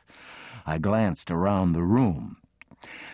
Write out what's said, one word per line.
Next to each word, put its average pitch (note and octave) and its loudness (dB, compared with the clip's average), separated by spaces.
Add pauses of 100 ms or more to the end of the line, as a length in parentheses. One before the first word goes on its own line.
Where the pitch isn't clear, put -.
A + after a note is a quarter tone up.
(640)
I D#2+ -2
glanced G2+ 0
around F#2 2
the E2+ 0
room. G2 2 (760)